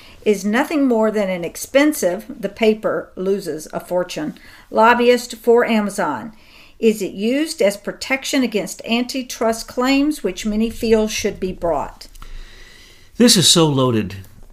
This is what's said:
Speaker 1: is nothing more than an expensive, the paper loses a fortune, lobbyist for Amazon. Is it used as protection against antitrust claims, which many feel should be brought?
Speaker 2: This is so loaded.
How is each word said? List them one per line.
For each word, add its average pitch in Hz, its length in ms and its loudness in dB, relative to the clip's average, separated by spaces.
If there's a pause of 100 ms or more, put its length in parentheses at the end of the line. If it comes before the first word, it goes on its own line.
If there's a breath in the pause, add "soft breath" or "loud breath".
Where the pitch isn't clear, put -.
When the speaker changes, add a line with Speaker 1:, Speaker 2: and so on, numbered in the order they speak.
(240 loud breath)
Speaker 1:
is 190 200 0
nothing 277 440 0
more 220 240 2
than 202 180 -2
an 175 160 -4
expensive, 220 800 0
the 190 220 -10
paper 214 640 0
loses 185 560 -4
a 170 80 -8
fortune, 175 540 -4 (380 loud breath)
lobbyist 240 640 4
for 233 300 4
Amazon. 196 640 -2 (480 soft breath)
Is 214 200 2
it 185 120 -4
used 269 500 -2
as 202 160 2
protection 269 640 -4
against - 440 -4
antitrust 240 840 -4
claims, 277 560 0
which 185 200 -4
many 220 280 -2
feel 220 360 2
should 214 320 -4
be 185 120 -4
brought? 147 560 -4 (1120 loud breath)
Speaker 2:
This 233 200 6
is 160 100 4
so 160 200 6
loaded. 120 480 0 (380)